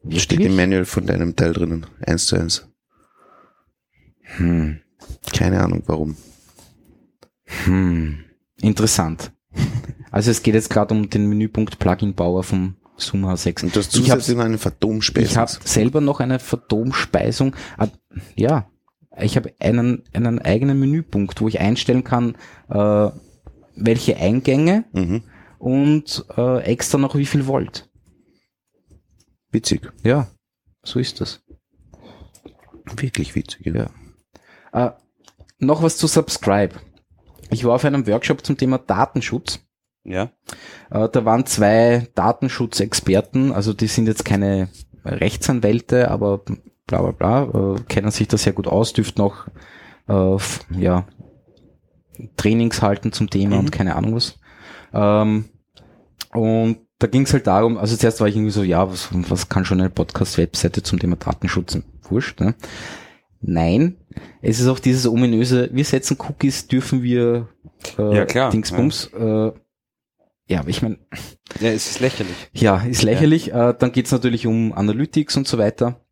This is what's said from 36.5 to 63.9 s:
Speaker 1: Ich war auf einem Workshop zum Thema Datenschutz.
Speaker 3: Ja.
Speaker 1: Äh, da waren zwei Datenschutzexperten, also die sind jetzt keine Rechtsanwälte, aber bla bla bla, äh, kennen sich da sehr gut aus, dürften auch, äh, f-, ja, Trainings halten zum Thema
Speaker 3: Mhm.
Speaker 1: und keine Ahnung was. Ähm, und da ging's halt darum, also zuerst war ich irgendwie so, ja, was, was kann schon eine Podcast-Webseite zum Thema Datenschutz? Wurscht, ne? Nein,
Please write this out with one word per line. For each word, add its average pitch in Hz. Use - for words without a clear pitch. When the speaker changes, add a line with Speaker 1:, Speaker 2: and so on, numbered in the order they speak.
Speaker 1:
Ich 117
war 120
auf 127
einem 139
Workshop 120
zum 143
Thema 131
Datenschutz. -
Speaker 3:
Ja. 95
Speaker 1:
Äh, 110
da 117
waren 117
zwei 117
Datenschutzexperten, 110
also 104
die 110
sind 110
jetzt 110
keine 98
Rechtsanwälte, 120
aber 101
bla 90
bla 90
bla, 107
äh, 113
kennen 107
sich -
da 110
sehr 101
gut 92
aus, 107
dürften -
auch, -
äh, 95
f-, -
ja, 90
Trainings 113
halten 104
zum 104
Thema 98
Speaker 3:
Mhm. -
Speaker 1:
und 151
keine 92
Ahnung 107
was. -
Ähm, 107
und 113
da 117
ging's 131
halt 135
darum, 110
also 107
zuerst 110
war 107
ich 104
irgendwie 107
so, 101
ja, 90
was, -
was 92
kann 92
schon 92
eine 92
Podcast-Webseite -
zum -
Thema 87
Datenschutz? -
Wurscht, -
ne? 107
Nein, 98